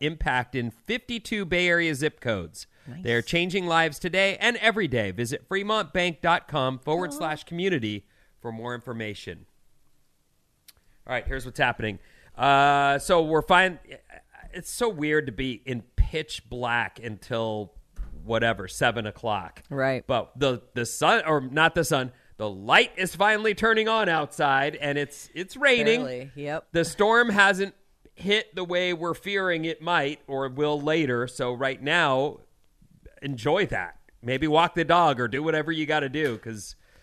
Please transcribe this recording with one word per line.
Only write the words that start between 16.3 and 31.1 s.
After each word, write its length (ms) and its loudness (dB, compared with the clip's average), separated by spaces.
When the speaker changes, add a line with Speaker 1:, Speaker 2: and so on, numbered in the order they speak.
Speaker 1:
black 520 -2
until 720 -6
whatever, 420 0
seven 400 0
o'clock. 640 -6
Speaker 2:
Right. 360 -2
Speaker 1:
But 320 -2
the, 240 0
the 120 -4
sun, 400 2
or 140 2
not 340 2
the 120 0
sun, 260 0
the 140 -6
light 480 4
is 180 -4
finally 400 2
turning 320 2
on 220 2
outside, 680 0
and 220 -4
it's, 360 -8
it's 220 -12
raining. 460 4
Speaker 2:
Barely, 340 -10
yep. 380 -8
Speaker 1:
The 100 4
storm 460 4
hasn't 460 4
hit 400 -2
the 120 -6
way 260 0
we're 220 -4
fearing 500 -2
it 180 -6
might 460 0
or 220 -4
will 320 0
later. 460 2